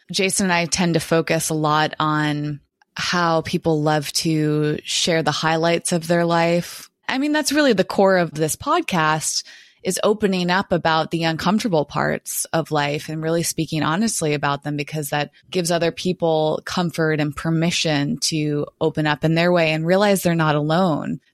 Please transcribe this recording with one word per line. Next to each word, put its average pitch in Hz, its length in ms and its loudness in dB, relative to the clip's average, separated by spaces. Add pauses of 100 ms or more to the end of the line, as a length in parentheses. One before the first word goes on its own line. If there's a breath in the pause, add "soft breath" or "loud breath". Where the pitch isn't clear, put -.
(100)
Jason 190 360 0
and 180 60 2
I 170 120 2
tend 170 300 0
to 160 60 2
focus 165 500 0
a 165 40 -2
lot 156 460 0
on 151 600 0 (360)
how 165 460 0
people 160 400 0
love 151 300 0
to 151 720 0
share - 380 0
the 151 80 0
highlights 165 640 0
of 165 160 -2
their 170 160 2
life. 170 640 0 (160)
I 254 120 -2
mean, 294 140 0
that's 294 200 0
really 285 220 4
the 185 100 2
core 190 320 2
of 170 160 0
this 151 240 -2
podcast, 160 880 0 (400 loud breath)
is 185 180 -2
opening 190 480 2
up 190 220 0
about 160 400 0
the 165 100 -2
uncomfortable 165 600 0
parts - 640 -4
of 156 260 -2
life 147 360 -2
and 160 140 -8
really 165 220 0
speaking 156 380 -4
honestly 160 520 0
about 143 300 -2
them, 147 120 -4
because 147 340 -6
that 147 200 -2 (200 soft breath)
gives 170 200 -2
other 170 220 0
people 160 720 0
comfort 160 540 0
and 147 140 -2
permission 160 840 0
to 151 480 -2 (140)
open 156 260 0
up 151 180 -2
in 160 120 4
their 175 160 4
way 165 180 4
and 160 160 -2
realize 196 360 4
they're 170 120 2
not 156 220 2
alone. 156 640 0 (140)